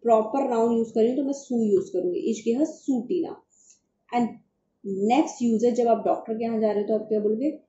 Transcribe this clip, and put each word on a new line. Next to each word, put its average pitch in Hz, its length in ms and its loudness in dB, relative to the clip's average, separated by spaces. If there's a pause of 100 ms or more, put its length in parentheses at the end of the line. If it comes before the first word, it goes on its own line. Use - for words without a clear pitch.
proper 233 480 2
नाउन 233 260 2
यूज़ 226 160 -2
कर 226 80 0
रही 226 80 4
हूँ 262 80 0
तो 277 80 0
मैं 277 80 -2
सु 240 320 -4
यूज़ 202 280 2
करूँगी, 180 280 -2 (120)
"Ich - 140 -6
gehe 254 260 0
zu 254 280 -2 (100)
Tina"। 170 240 -2 (760)
And 240 180 0 (560)
next 208 580 0
यूज़ 226 240 2
है 240 80 4
जब 233 140 2
आप 214 160 2
doctor - 300 -2
के 226 100 -6
यहाँ 226 160 -2
जा 220 120 2
रहे 202 100 0
हो 202 60 -6
तो 220 60 2
आप 214 140 -2
क्या 214 120 0
बोलोगे, 220 380 0 (100)